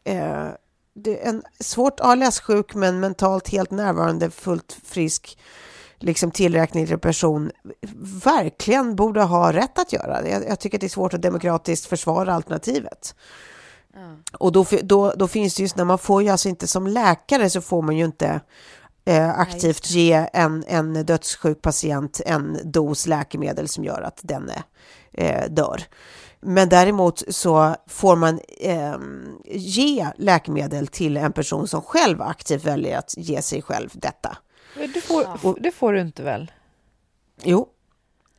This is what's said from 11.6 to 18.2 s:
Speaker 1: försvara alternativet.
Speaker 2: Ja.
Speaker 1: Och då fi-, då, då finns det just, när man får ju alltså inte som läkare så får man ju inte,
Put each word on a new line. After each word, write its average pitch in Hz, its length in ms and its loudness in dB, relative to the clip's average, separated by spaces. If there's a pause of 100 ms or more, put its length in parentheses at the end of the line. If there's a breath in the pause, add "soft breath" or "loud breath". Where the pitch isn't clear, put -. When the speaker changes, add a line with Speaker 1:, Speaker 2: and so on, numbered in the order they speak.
Speaker 1:
försvara 180 480 -2
alternativet. - 800 -6 (800 loud breath)
Speaker 2:
Ja. 175 220 -18 (220)
Speaker 1:
Och 180 140 2
då 185 120 6
fi-, - 180 0
då, 202 340 4
då 185 120 0
finns 208 260 0
det 196 80 -2
just, 196 140 -4
när 180 80 2
man 180 140 4
får 196 240 2
ju 208 60 2
alltså 196 200 2
inte 175 180 -6
som 190 200 -2
läkare 208 640 2
så 180 100 -2
får 170 220 -2
man 156 140 0
ju 165 80 2
inte, 151 360 -2 (640 loud breath)